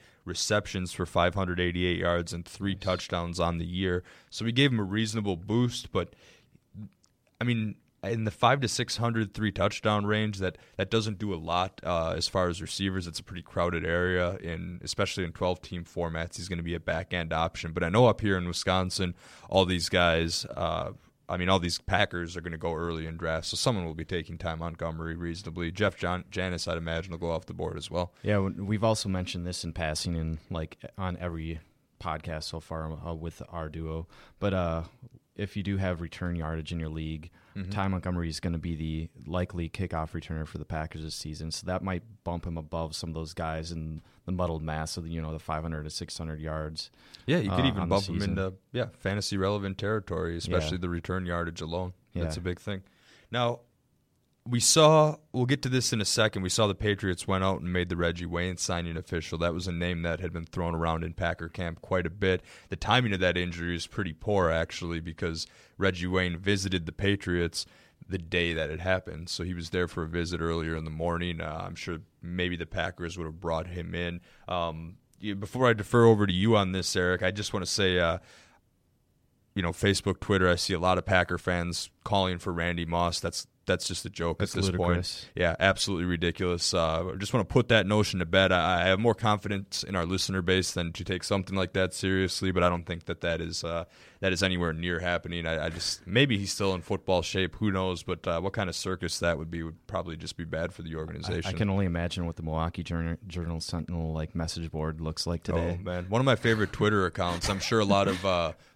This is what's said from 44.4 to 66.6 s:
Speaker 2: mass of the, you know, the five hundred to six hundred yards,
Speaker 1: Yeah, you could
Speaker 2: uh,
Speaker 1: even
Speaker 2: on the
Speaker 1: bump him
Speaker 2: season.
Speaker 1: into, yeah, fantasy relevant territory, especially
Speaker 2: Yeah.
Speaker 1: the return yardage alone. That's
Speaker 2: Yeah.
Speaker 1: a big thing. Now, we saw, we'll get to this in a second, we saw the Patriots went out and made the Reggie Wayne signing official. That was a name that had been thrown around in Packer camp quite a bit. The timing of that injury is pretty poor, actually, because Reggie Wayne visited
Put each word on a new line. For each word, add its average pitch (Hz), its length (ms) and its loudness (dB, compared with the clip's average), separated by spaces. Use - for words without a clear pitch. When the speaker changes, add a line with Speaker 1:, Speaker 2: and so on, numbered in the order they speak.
Speaker 2:
mass 78 360 -4
of 85 80 -6
the, 82 60 -8
you 82 120 -4
know, 78 100 -4
the 80 60 -6
five 78 240 -4
hundred 78 220 -4
to 78 60 -8
six - 280 -10
hundred 80 220 -6
yards, 78 500 -6
Speaker 1:
Yeah, 156 120 2
you 101 120 0
could 92 100 2
Speaker 2:
uh, 131 80 4
Speaker 1:
even 98 140 0
Speaker 2:
on 87 60 0
the 92 60 4
Speaker 1:
bump 101 120 2
him 82 100 -4
Speaker 2:
season. 98 140 0
Speaker 1:
into, 95 240 -2
yeah, 120 140 -2
fantasy 101 380 -2
relevant 98 420 0
territory, 90 580 -2
especially 87 420 0
Speaker 2:
Yeah. - 20 -4
Speaker 1:
the 87 80 -2
return 90 380 -2
yardage 85 340 -2
alone. 87 320 -4
That's 80 220 -2
Speaker 2:
Yeah. 80 60 -6
Speaker 1:
a 87 40 -8
big 90 140 -2
thing. 95 240 -8
Now, 120 300 0
we 120 140 2
saw, 156 560 8
we'll 123 140 2
get 135 160 2
to 131 80 -2
this 127 240 2
in 110 80 2
a - 20 0
second, 107 380 2
we 92 80 0
saw 110 160 4
the 98 80 2
Patriots 98 520 0
went 95 160 2
out 95 200 2
and 87 100 -2
made 90 160 0
the 87 80 0
Reggie 85 300 0
Wayne 87 320 -2
signing 87 400 -2
official. 85 400 -4
That 85 160 2
was 90 120 -4
a 92 60 -2
name 85 300 -2
that 82 180 -2
had 87 140 -6
been 82 100 -6
thrown 85 300 -2
around 82 280 0
in 82 120 -6
Packer 85 340 -4
camp 85 320 -6
quite 92 240 0
a 82 60 -2
bit. 95 320 2
The 92 80 -6
timing 110 380 2
of 90 60 -2
that 90 180 4
injury 87 360 -2
is 80 120 -4
pretty 90 260 -4
poor, 95 380 2
actually, 82 500 -2
because 85 460 -4
Reggie 92 280 0
Wayne 90 300 0
visited 95 480 0